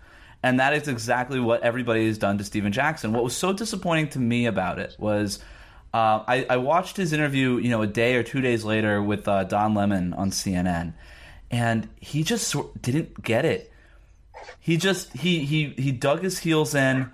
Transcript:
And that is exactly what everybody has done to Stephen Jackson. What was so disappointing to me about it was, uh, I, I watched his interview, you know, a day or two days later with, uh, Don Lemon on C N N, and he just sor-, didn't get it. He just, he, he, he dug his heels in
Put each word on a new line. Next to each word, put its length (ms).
And 160
that 140
is 140
exactly 520
what 240
everybody 440
has 100
done 220
to 40
Stephen 280
Jackson. 420
What 100
was 140
so 160
disappointing 560
to 100
me 280
about 320
it 200
was, 400
uh, 340
I, 220
I 80
watched 400
his 160
interview, 440
you 120
know, 140
a 40
day 280
or 80
two 180
days 220
later 380
with, 260
uh, 160
Don 320
Lemon 380
on 180
C 240
N 100
N, 280
and 360
he 240
just 240
sor-, 220
didn't 400
get 240
it. 260
He 180
just, 360
he, 320
he, 320
he 140
dug 320
his 160
heels 340
in 400